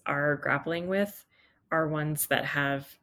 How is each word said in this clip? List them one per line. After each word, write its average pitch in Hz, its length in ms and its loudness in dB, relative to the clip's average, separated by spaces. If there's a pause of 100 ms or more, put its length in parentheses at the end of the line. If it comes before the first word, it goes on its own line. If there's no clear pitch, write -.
are 143 300 2
grappling 165 500 -2
with 202 400 -2 (460)
are 160 160 2
ones 151 380 -2
that - 180 2
have, 139 420 -2 (160)